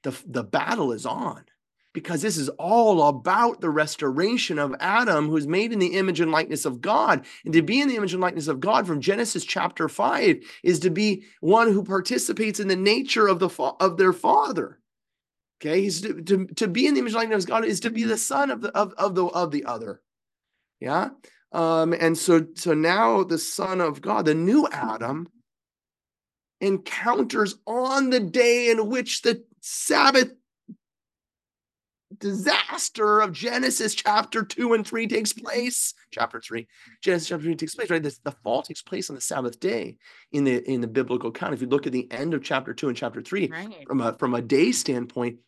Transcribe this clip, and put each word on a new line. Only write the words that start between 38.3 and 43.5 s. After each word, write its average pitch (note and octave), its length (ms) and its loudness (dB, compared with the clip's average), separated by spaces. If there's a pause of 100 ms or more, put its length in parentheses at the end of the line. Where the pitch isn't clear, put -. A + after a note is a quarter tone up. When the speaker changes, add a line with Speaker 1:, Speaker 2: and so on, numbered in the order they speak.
Speaker 1:
fall A#2 300 -4
takes - 200 -16
place - 260 -8
on C#3 80 -12
the B2+ 60 -10
Sabbath B2+ 360 -6
day G3 380 -6 (360)
in C#3+ 120 0
the, B2 140 2 (120)
in B2+ 100 -2
the A#2 60 -2
biblical B2 440 -2
account. - 240 -6
If B2 80 -6
you B2 60 -6
look C#3 180 0
at B2+ 60 -4
the B2 200 -6
end D3 220 -4
of C3+ 80 -4
chapter C3+ 320 -4
two D3 140 -6
and A#2+ 80 -4
chapter A#2+ 260 -8
three, F3+ 260 -4
Speaker 2:
Right. E3+ 380 -14